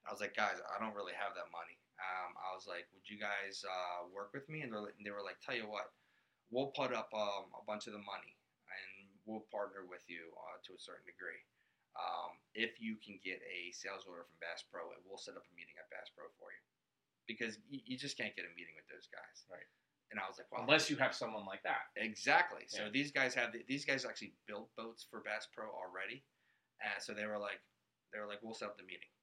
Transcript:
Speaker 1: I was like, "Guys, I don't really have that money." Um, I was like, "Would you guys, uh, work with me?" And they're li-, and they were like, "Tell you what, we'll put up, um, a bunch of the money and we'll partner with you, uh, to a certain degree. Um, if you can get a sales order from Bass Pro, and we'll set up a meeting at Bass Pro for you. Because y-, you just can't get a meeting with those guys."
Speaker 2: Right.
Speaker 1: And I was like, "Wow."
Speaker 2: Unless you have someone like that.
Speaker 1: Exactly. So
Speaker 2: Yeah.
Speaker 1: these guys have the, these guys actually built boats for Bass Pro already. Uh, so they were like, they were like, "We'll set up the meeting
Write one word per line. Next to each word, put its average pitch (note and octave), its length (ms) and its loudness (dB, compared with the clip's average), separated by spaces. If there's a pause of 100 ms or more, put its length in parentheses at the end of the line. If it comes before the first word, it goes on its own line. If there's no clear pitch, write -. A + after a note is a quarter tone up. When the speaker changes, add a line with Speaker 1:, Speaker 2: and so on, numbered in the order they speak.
Speaker 1:
I G#2+ 40 -2
was G2+ 100 -2
like, G2+ 140 0
"Guys, G2 260 6
I F#2+ 180 -2
don't A2 160 2
really F#2+ 200 -2
have G2 200 0
that F2 160 -4
money." E2+ 280 -8 (200)
Um, F#2 380 -2
I F#2 160 -2
was F#2 140 -8
like, F2 260 -4
"Would F#2 140 -18
you G#2 120 -8
guys, G2 440 0
uh, F2+ 480 0
work G2 220 -6
with C#3 160 -6
me?" D#3 120 -4
And B2 100 -4
they're G#2 120 -2
li-, G2+ 140 -6
and G2+ 80 -12
they G2+ 100 0
were G2+ 80 -2
like, F#2 160 -4
"Tell C3 160 -2
you A2 140 0
what, G#2 240 -2 (580)
we'll C3+ 240 4
put C3 180 6
up, A2 200 2
um, G2+ 420 4
a - 100 -12
bunch G#2+ 220 0
of G#2+ 60 -6
the G#2 100 -8
money F#2+ 320 -6 (320)
and F#2+ 400 -10 (180)
we'll A2 280 -2
partner G2 320 0
with F2+ 240 -8
you, E2 260 -8
uh, - 300 -8
to F#2 80 -12
a F2 60 -14
certain - 260 -10
degree. F2 340 -6 (560)
Um, E2+ 440 0 (180)
if A2+ 240 2
you A2 160 -2
can G2 260 -12
get F2+ 220 -2
a F2+ 260 -6
sales F#2+ 380 -6
order E2+ 160 -10
from E2 160 -20
Bass E2+ 240 -4
Pro, E2+ 260 -6
and - 140 -12
we'll F#2+ 160 -10
set F#2 160 -10
up - 80 -14
a F2 100 -20
meeting E2 220 -14
at D#2 120 -14
Bass - 200 -8
Pro - 160 -14 (140)
for - 120 -14
you. - 80 -14 (680)
Because A2 300 -2 (140)
y-, C#3 140 -8
you B2+ 120 -2
just C3+ 200 -2
can't G#2+ 180 -2
get F2+ 100 -4
a F2 120 -8
meeting E2 180 -12
with D#2 140 -18
those - 180 -12
guys." - 420 -14
Speaker 2:
Right. F2+ 140 -10 (480)
Speaker 1:
And G#2 80 0
I F#2+ 80 2
was G2+ 100 -6
like, - 140 -12
"Wow." A2 160 0
Speaker 2:
Unless D3+ 220 12
you C#3+ 80 4
have B2+ 180 6
someone A2 300 -2
like G2 180 -4
that. - 320 2
Speaker 1:
Exactly. B2+ 720 6
So G#2 180 0
Speaker 2:
Yeah. G#2+ 40 -2
Speaker 1:
these C#3+ 240 4
guys C3 220 6
have A2+ 180 4
the, A#2 160 -6
these C#3+ 160 2
guys C3+ 180 4
actually G#2+ 300 -4 (140)
built G#2 280 -6
boats A2+ 300 -6
for A2 160 -8
Bass G#2+ 260 0
Pro A2 240 -4
already. F#2+ 540 -4 (580)
Uh, G2+ 160 2
so - 140 -2
they G#2 120 2
were G#2+ 140 2
like, G2+ 220 0 (500)
they G#2+ 80 -4
were G#2 80 -2
like, G#2 160 -4
"We'll A2 140 -4
set - 120 0
up - 80 -6
the F#2 60 -14
meeting F2+ 240 -10 (160)